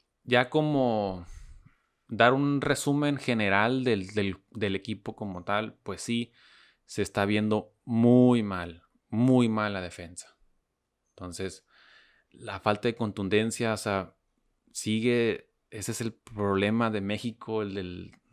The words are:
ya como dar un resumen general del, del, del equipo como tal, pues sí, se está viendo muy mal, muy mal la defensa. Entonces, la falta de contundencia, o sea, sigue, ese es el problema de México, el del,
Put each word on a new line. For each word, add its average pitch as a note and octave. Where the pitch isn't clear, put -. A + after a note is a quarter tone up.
ya B2
como A#2
dar A#2
un C#3+
resumen D3
general A2+
del, G2+
del, G2+
del G2+
equipo G#2
como F#2
tal, G#2+
pues F#2+
sí, A#2
se -
está G2+
viendo G#2+
muy A#2+
mal, F2
muy B2
mal G#2+
la F#2+
defensa. F2
Entonces, F2+
la G2
falta G#2
de A#2
contundencia, A2
o G#2+
sea, G2
sigue, A2+
ese A2
es -
el A2+
problema G#2
de G#2
México, G#2+
el G2
del, F#2